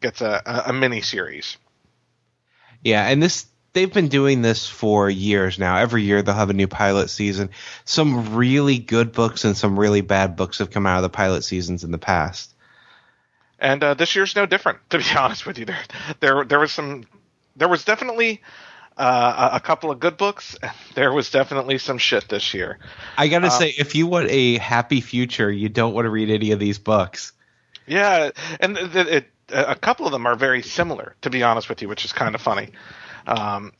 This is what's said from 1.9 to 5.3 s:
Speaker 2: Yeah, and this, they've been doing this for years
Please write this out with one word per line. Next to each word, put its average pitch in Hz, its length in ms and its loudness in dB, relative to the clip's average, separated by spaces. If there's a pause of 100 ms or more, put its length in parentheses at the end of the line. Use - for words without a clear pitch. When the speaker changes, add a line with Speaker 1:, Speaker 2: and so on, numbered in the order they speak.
Speaker 2:
Yeah, 104 240 2
and 139 140 4
this, - 240 0 (280)
they've 185 200 0
been 180 140 2
doing 139 340 4
this 113 260 2
for 104 420 2
years 95 500 0